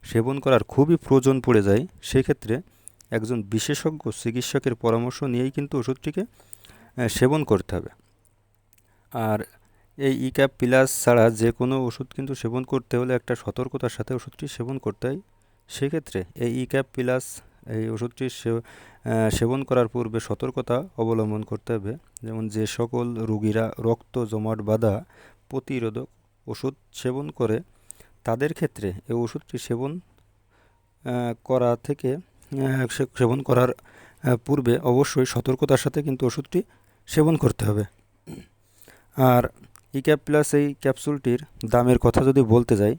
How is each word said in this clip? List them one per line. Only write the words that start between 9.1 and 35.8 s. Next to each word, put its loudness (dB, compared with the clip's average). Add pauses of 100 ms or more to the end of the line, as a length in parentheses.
আর 0 (560)
এই 0
ই -2
ক্যাপ 2
প্লাস 4
ছাড়া 8
যে 0
কোনো -2
ওষুধ -6 (100)
কিন্তু -6
সেবন -4
করতে -4
হলে 0
একটা -2
সতর্কতার -6
সাথে -8
ওষুধটি -10
সেবন -8
করতে -6
হয়। -6 (480)
সেক্ষেত্রে -4 (100)
এই -4
ই -4
ক্যাপ -2
প্লাস, -4 (240)
এই -6
ওষুধটি -6
সে-, -4
আহ, -4
সেবন 0
করার 2
পূর্বে -4
সতর্কতা -4 (100)
অবলম্বন -2
করতে -8
হবে। -4 (260)
যেমন -8
যে -2
সকল -4
রোগীরা -2
রক্ত -2
জমাট -4
বাঁধা 0 (440)
প্রতিরোধক -6 (380)
ওষুধ -6 (180)
সেবন -6
করে, 0 (640)
তাদের -2
ক্ষেত্রে -4
এই -8
ওষুধটি -6
সেবন, -6
আহ, -10 (100)
করা 2
থেকে, -4
আহ, -4
সে-, -2 (120)
সেবন 2
করার, 2
আহ, -4
পূর্বে 2
অবশ্যই 2
সতর্কতার 0
সাথে -2